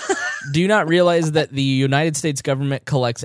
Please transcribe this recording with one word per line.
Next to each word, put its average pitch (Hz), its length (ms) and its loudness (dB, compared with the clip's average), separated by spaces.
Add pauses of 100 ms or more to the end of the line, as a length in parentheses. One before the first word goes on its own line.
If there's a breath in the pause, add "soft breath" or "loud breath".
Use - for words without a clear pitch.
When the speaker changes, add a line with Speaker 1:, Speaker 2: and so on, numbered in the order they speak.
(220)
Speaker 1:
<laughs> - 300 -8
Speaker 2:
Do 151 80 2
you 185 80 2
not 202 200 2
realize 170 440 4
that 151 180 0
the 135 120 -4
United 135 560 2
States 147 240 -4
government 139 420 -2
collects 123 400 -2